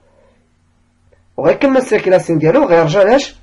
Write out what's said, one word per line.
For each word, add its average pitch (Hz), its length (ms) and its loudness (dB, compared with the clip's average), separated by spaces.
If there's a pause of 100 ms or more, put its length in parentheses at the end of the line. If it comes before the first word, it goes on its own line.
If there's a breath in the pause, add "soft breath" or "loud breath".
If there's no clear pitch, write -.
(1400)
وغيكمل 170 400 -2
السيركيلاسيون 185 640 -2
ديالو، 170 260 2
غيرجع 170 380 2
لاش؟ 254 400 0